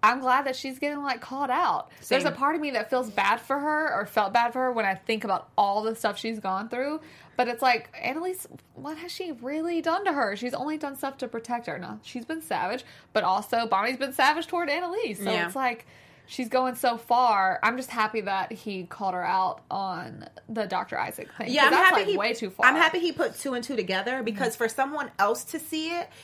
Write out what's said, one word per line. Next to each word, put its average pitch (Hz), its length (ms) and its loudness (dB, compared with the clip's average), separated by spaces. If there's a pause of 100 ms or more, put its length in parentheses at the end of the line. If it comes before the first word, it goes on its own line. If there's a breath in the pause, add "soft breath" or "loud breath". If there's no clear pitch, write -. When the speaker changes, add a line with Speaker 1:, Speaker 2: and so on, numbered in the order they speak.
Speaker 1:
I'm 240 160 4
glad 262 260 2
that 262 100 -2
she's 262 220 -8
getting, 285 240 -4
like, 269 200 -4
called 269 280 -6
out. 269 400 0 (180)
There's 262 160 2
a 294 40 2
Speaker 2:
Same. - 80 -2
Speaker 1:
part 285 200 2
of 294 60 -2
me 294 100 -4
that 214 180 -4
feels 247 200 0
bad 202 320 2
for 277 160 -2
her 302 360 0
or 208 120 -2
felt 202 260 0
bad 240 220 4
for 262 60 -2
her 254 120 2
when 226 140 0
I 190 80 2
think 220 300 -4
about 196 340 -2
all 202 240 4
the 220 140 -2
stuff - 240 -2
she's 226 200 -6
gone 196 300 -4
through. 285 320 -4 (340 loud breath)
But 247 120 2
it's 233 160 -4
like, 240 260 2 (100)
Annalise, 349 480 -4 (280)
what 302 220 -10
has 339 140 -12
she 349 200 -8
really 311 500 -4
done 349 240 0
to 359 80 2
her? 226 220 0
She's 240 180 -4
only 302 240 -4
done 285 200 -6
stuff 269 200 -6
to 254 100 -6
protect 240 380 -6
her. 160 140 -6
Now, 214 240 -12
she's 233 220 -12
been 320 160 -6
savage, 196 440 -4 (260 loud breath)
but 208 120 2
also 208 440 2
Bonnie's 220 300 2
been 262 160 -4
savage 302 340 4
toward 339 220 -2
Annalise. 339 540 -2
So 190 80 0
Speaker 2:
Yeah. 175 160 0
Speaker 1:
it's 180 80 -6
like, 247 300 -2 (440 soft breath)
she's 247 200 -6
going 254 260 2
so 240 220 2
far. 226 680 4
I'm 233 140 4
just 254 140 -8
happy 220 300 0
that 190 300 -2
he 196 340 -8
called 190 280 -4
her 180 100 -2
out 185 380 0 (100)
on 190 540 -6 (240)
the 220 160 -2
Doctor 185 340 -4
Isaac - 380 -6
thing, 233 140 -6
Speaker 2:
Yeah, 277 140 8
Speaker 1:
'cause - 20 10
Speaker 2:
I'm 311 100 8
Speaker 1:
that's, 370 120 10
Speaker 2:
happy 403 120 6
Speaker 1:
like, 392 80 0
Speaker 2:
he, 392 80 2
Speaker 1:
way 233 160 0
too 220 160 -4
far. - 160 2
Speaker 2:
I'm 262 100 8
happy 320 240 4
he 339 140 0
put - 260 -2
two 269 140 -4
and 240 100 -4
two 269 140 -6
together 196 460 -2
because 220 320 -2
Speaker 1:
Mm-hmm. - 80 -2
Speaker 2:
for 226 40 2
someone 277 520 -2
else 208 260 2
to 330 140 -8
see 320 320 -4
it, 349 180 -4 (140 loud breath)